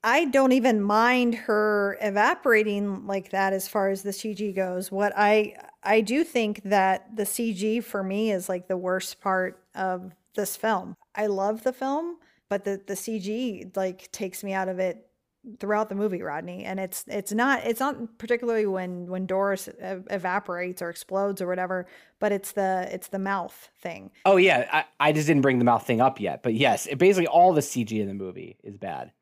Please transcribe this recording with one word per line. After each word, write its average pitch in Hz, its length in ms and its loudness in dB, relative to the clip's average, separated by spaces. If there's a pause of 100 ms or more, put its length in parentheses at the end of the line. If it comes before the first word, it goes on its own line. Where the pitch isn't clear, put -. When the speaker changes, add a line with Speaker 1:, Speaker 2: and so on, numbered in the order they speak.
Speaker 1:
I 269 220 4
don't 269 260 4
even 247 320 4
mind 233 540 4
her 208 640 0
evaporating 208 1040 2
like 196 240 -6
that 196 220 0
as 190 160 -4
far 196 220 0
as 190 120 -4
the 202 100 -6
C 214 220 -8
G 208 160 -4
goes. 185 400 -4
What 202 260 0
I, 208 380 2 (300)
I 220 160 4
do 247 240 0
think 220 400 -2
that 190 500 2
the 214 100 -4
C 226 300 -2
G 214 240 0
for 202 240 -6
me 208 300 -2
is, 180 160 -4
like, 180 180 -4
the 185 100 -2
worst 185 440 -4
part 190 420 -2 (140)
of 185 360 -4 (220)
this 202 220 -4
film. 185 400 -2 (180)
I 208 140 -2
love 202 340 -2
the 254 100 0
film, 302 440 -4 (320)
but 202 140 -4
the, 196 240 -4
the 196 80 -6
C 220 240 -6
G, 214 560 -6
like, 185 380 -6
takes 190 320 -10
me 196 80 -6
out 190 160 -2
of 185 100 -6
it 185 300 -4 (500)
throughout 208 300 -2
the 196 80 -6
movie, 196 260 -2
Rodney. 175 420 -10
And 190 140 -6
it's, 190 300 -6
it's 202 240 -6
not, 247 340 0
it's 233 140 -2
not 262 380 -6
particularly 233 480 0
when, 180 400 -4
when 185 200 -6
Doris 190 420 0 (120)
ev-, 185 300 -8
evaporates 180 680 -4
or 175 80 -6
explodes 190 540 -2
or 175 60 -4
whatever, 180 400 -4 (320)
but 208 100 2
it's 196 220 -4
the, 190 400 0
it's 185 160 -10
the 190 100 -6
mouth 190 500 -4 (120)
thing. 98 320 -12 (120)
Speaker 2:
Oh 196 120 6
yeah, 180 360 6
I, 151 360 2
I 156 40 6
just 156 140 2
didn't 147 160 6
bring 131 160 4
the 120 60 4
mouth 117 200 4
thing 117 160 2
up - 200 2
yet. 87 240 -4
But 117 100 0
yes, 120 320 2
it, 139 120 -6
basically 180 280 6
all 180 260 8
the 147 100 4
C 127 200 -4
G 107 180 -2
in 101 60 -2
the 98 80 -8
movie 92 480 -12
is 101 140 -16
bad 85 340 -10 (120)